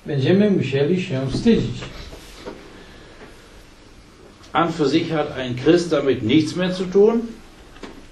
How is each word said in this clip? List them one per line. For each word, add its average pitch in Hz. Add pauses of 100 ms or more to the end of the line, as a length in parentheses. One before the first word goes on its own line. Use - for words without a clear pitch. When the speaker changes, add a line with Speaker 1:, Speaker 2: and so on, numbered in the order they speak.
Speaker 1:
będziemy 165
musieli 147
się 131 (100)
wstydzić. - (2750)
Speaker 2:
An 160
für 151
sich 165
hat 151
ein 123
Christ 170
damit 139
nichts 147
mehr 180
zu 185
tun. 220 (920)